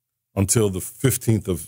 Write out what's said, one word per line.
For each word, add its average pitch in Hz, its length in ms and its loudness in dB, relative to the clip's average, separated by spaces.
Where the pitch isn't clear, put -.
until 101 360 2
the 92 100 -6
fifteenth - 640 0
of, 87 200 -4